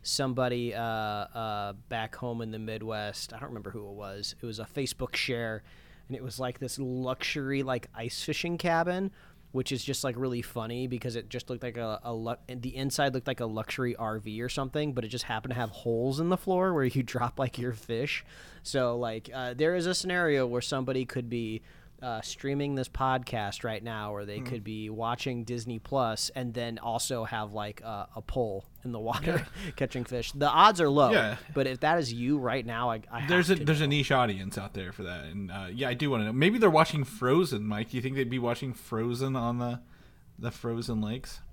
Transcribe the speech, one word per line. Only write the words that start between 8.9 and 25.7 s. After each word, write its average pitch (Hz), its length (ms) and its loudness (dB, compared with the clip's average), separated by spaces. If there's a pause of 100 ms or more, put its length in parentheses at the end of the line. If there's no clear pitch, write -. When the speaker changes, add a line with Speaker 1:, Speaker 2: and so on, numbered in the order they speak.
Speaker 1:
which 131 200 0
is 123 120 -2
just, 127 200 -2
like, 127 120 0
really 127 260 0
funny 120 440 -4
because 123 300 -4
it 110 120 -6
just - 220 -8
looked 123 120 -4
like 120 140 -6
a, 113 260 -4
a 120 120 -4
lu-, 117 220 -2 (120)
the 127 260 -6
inside 135 380 2
looked 127 140 -2
like 131 140 -2
a 120 60 0
luxury 113 480 -2
R 110 240 -2
V 107 220 -6
or 123 80 -2
something, 147 460 -2
but 120 100 -2
it 110 40 -8
just 120 160 -4
happened 117 280 -4
to 123 80 -2
have 113 100 0
holes 120 480 0
in 170 120 2
the 180 80 4
floor 185 340 2
where 147 120 4
you 127 180 4
<laughs> - 20 0
drop, 120 340 -2
like, 131 200 0
your 120 160 -2
fish. 117 500 -2 (420)
So, 123 320 2
like, 113 340 -4
uh, 123 220 -4
there 156 220 6
is 170 100 2
a 180 80 2
scenario 175 520 4
where 120 160 0
somebody 131 420 0
could 120 240 -4
be, 113 320 -2 (420)
uh, 117 200 -4
streaming 143 520 -2
this 131 140 0
podcast 123 760 0
right 110 220 -4
now, 107 300 -4
or 101 100 -6
they 101 140 -6
Speaker 2:
Hmm. 131 80 -6
Speaker 1:
could 117 180 -6
be 107 240 -6
watching 117 560 -2
Disney 117 340 -4